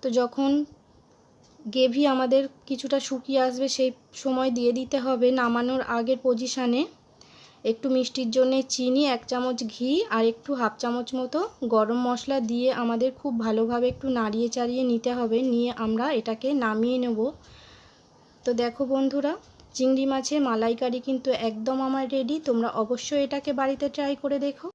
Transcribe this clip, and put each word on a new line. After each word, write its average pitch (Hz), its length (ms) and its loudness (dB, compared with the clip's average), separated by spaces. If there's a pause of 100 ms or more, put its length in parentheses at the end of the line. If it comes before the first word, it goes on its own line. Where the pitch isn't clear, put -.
তো 269 40 -2 (120)
যখন 262 300 0 (1200)
গ্রেভি 254 300 4 (100)
আমাদের 262 300 4 (260)
কিছুটা 269 280 -2 (100)
শুকিয়ে 269 400 0
আসবে, 254 280 -2
সেই 262 140 2 (340)
সময় 262 340 0
দিয়ে 240 220 2
দিতে 254 260 -2
হবে 247 220 2 (120)
নামানোর 240 420 0 (160)
আগের 240 280 0
পজিশানে 247 560 0 (840)
একটু 226 300 0
মিষ্টির 254 400 0
জন্যে 262 240 4 (140)
চিনি, 254 280 2 (140)
এক 233 140 -6
চামচ 247 300 -2 (140)
ঘি 254 180 -2 (240)
আর 226 160 2
একটু 226 280 -8
হাফ 220 220 0
চামচ 240 260 -2 (120)
মতো 254 200 -2 (340)
গরম 220 340 4
মশলা 247 300 -2 (120)
দিয়ে 240 180 0 (160)
আমাদের 233 260 0 (100)
খুব 277 140 -4 (120)
ভালোভাবে 226 480 0
একটু 269 140 -8 (120)
নাড়িয়ে 220 360 0
চাড়িয়ে 247 360 0
নিতে 233 260 0
হবে। 226 200 0 (140)
নিয়ে 240 180 2 (140)
আমরা 220 220 0 (140)
এটাকে 226 300 -4 (140)
নামিয়ে 226 400 0
নেব। 233 160 -2 (1200)
তো 247 60 -2 (120)
দেখো 240 220 -2 (100)
বন্ধুরা, 269 400 0 (400)
চিংড়ি 262 320 2
মাছের 269 420 0
মালাইকারি 233 600 0
কিন্তু 262 220 -2 (180)
একদম 220 300 -2 (100)
আমার 262 260 -2
রেডি। 269 220 0 (120)
তোমরা 233 220 2 (120)
অবশ্যই 247 420 -2
এটাকে 277 360 -4
বাড়িতে 269 260 0 (100)
ট্রাই 285 260 -2
করে 285 180 0
দেখো। 285 360 -4